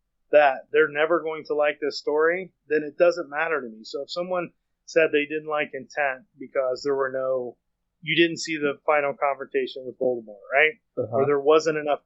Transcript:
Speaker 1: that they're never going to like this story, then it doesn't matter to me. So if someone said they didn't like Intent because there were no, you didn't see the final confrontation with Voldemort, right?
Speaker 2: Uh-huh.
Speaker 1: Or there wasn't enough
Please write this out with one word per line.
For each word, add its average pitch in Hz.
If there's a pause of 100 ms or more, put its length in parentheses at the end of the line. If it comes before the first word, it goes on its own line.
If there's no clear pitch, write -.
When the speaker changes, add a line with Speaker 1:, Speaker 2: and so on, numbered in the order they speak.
(320)
Speaker 1:
that 139
they're 151
never 156
going 156
to 151
like 147
this 143
story, 165 (180)
then 151
it 151
doesn't 170
matter 156
to 127
me. 110
So 143
if -
someone 180 (340)
said 160
they 147
didn't 156
like 147
Intent 131 (140)
because 127
there 143
were 135
no, 131 (460)
you 160
didn't 165
see 160
the 143
final 143
confrontation 135
with 123
Voldemort, 113
right? 156 (220)
Speaker 2:
Uh-huh. 117 (100)
Speaker 1:
Or 135
there 143
wasn't 156
enough 147